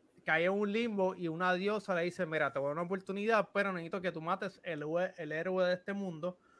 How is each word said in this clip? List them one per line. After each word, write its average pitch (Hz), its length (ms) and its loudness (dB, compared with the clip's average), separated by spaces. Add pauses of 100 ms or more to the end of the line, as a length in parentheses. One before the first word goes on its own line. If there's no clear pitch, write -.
(240)
cae 165 200 4
en 190 80 4
un 202 200 0
limbo 202 420 2
y 175 140 -4
una 180 260 2
diosa 202 400 0
le 170 80 2
dice, 175 240 -2
"Mira, 151 260 2
te 139 60 -2
voy 139 80 0
a - 20 2
dar 147 100 -2
una 175 80 -2
oportunidad, 202 640 0
pero 202 200 2
necesito 170 280 -4
que 175 120 -2
tú 160 100 -6
mates 190 400 -4
el 151 220 -4
hue-, 175 340 0
el 151 140 -6
héroe 180 340 0
de 180 80 4
este 185 180 -6
mundo, 180 460 -6 (220)